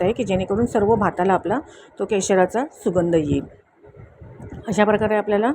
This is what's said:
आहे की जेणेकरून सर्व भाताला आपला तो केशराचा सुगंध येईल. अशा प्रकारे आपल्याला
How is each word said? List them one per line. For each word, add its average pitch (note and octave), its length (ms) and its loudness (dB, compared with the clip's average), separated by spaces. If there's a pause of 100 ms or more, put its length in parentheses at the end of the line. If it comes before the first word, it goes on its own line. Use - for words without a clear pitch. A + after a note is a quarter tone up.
आहे F#3 120 2
की A#3+ 120 -4
जेणेकरून G3 420 -2
सर्व A3 280 2
भाताला F#3+ 380 0
आपला F3+ 260 0 (400)
तो G3+ 60 -6
केशराचा F#3+ 600 2
सुगंध F3 500 -2
येईल. D3 300 0 (1200)
अशा G#3 160 2
प्रकारे G#3 300 2
आपल्याला G#3 400 0